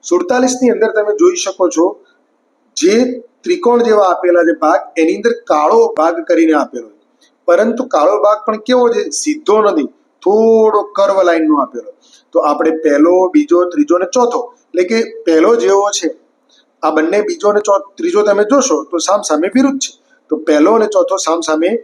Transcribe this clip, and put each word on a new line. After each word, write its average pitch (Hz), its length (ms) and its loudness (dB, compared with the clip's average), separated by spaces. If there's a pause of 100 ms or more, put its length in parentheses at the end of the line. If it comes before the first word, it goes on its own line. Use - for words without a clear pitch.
સુડતાલીસ 254 520 0
ની 247 140 2
અંદર 226 200 0
તમે 208 240 0
જોઈ 175 240 0
શકો 185 220 -4 (100)
છો 160 100 2 (920)
જે 202 180 2 (480)
ત્રિકોણ 240 440 0
જેવા 208 240 2
આપેલા 175 360 2
છે 165 60 0 (100)
ભાગ, 165 180 0 (200)
એની 170 180 0
અંદર 233 140 -2 (160)
કાળો 165 300 2 (180)
ભાગ 170 180 0 (140)
કરીને 165 240 2
આપેલો 127 360 -4
છે. - 140 -20 (440)
પરંતુ 220 360 0 (100)
કાળો 170 220 2 (100)
ભાગ 208 200 2
પણ 214 220 -4
કેવો 247 260 2
છે? 208 80 -2 (100)
સીધો 156 500 -2
નથી, 165 280 0 (340)
થોડો 220 560 2 (180)
કર્વ 196 200 2 (120)
લાઇનનો 160 340 2
આપેલો. 127 260 -12 (420)
તો - 60 0 (120)
આપણે 160 220 0 (120)
પહેલો, 151 320 4 (180)
બીજો, 151 240 2 (140)
ત્રીજો 147 240 0
અને 180 200 -2
ચોથો, 240 240 0 (280)
એટલે 180 220 -2
કે 226 100 0 (260)
પહેલો 165 300 4
જેવો 196 320 2 (100)
છે, 165 120 -4 (720)
આ 156 120 0
બંને 165 240 0 (100)
બીજો 190 200 -4
અને 208 180 0
ચો-, 196 180 0 (120)
ત્રીજો 175 300 -2
તમે 208 240 2
જોશો 254 320 0
તો 170 140 -8 (100)
સામસામે 175 480 -2
વિરુદ્ધ 269 280 0
છે. - 80 -12 (400)
તો 156 40 -2 (120)
પહેલો 151 280 2
અને 214 200 0
ચોથો 180 200 0 (100)
સામસામે 160 440 -2 (140)